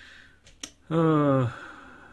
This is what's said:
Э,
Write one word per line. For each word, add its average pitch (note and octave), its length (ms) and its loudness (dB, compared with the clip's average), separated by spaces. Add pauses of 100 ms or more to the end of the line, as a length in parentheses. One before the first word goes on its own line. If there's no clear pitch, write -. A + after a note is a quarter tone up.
(880)
Э, D3 580 2 (640)